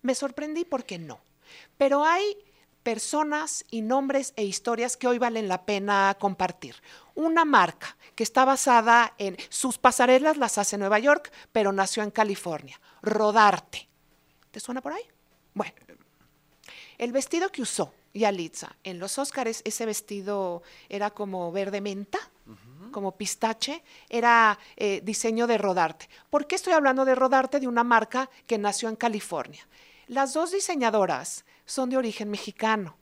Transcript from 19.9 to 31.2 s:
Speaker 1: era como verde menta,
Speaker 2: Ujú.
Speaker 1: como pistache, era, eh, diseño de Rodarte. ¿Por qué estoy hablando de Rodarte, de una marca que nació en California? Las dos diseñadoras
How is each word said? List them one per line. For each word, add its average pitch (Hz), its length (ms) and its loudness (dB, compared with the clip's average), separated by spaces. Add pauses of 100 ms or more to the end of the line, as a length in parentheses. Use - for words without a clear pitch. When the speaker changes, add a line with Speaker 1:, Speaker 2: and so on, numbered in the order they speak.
Speaker 1:
era 208 220 -4
como 185 400 -8
verde 196 300 -6
menta, 202 360 -8 (300)
Speaker 2:
Ujú. 127 440 -20
Speaker 1:
como 196 240 -6
pistache, 226 680 -4 (260)
era, 233 480 6 (180)
eh, 196 280 -2
diseño 226 420 -2
de 233 140 2
Rodarte. 180 500 0 (220)
¿Por 294 160 0
qué 359 80 -2
estoy 359 180 0
hablando 269 320 4
de 262 80 4
Rodarte, 262 460 2
de 262 80 -2
una 233 160 0
marca 240 440 2 (200)
que 226 100 -2
nació 208 320 -2
en 220 60 -6
California? 190 720 -6 (400)
Las 269 260 -2
dos 339 180 -2
diseñadoras 220 960 -2 (180)